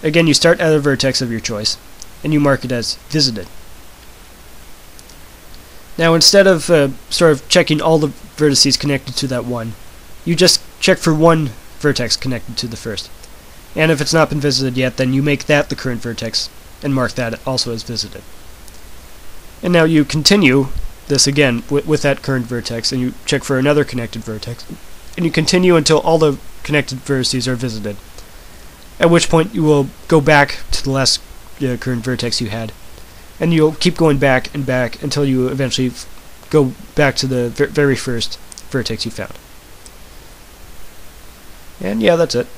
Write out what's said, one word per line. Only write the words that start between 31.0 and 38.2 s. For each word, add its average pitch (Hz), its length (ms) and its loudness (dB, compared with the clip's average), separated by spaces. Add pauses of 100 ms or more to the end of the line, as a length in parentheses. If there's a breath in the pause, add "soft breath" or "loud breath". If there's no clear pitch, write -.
uh, 123 140 -2
current 120 260 -4
vertex 120 380 -4
you 113 80 -6
had, 110 240 -8 (680 loud breath)
and 165 140 2
you'll 156 200 4
keep 175 220 0
going 156 220 4
back 135 360 2
and 143 120 -4
back 127 360 -2
until 143 220 -2
you 131 240 2
eventually 131 400 -2
f-, - 640 -12
go 139 240 4 (220)
back 143 200 2
to - 120 -2
the 123 220 0
ver-, 139 180 0
very 143 280 2
first 117 420 -4 (320)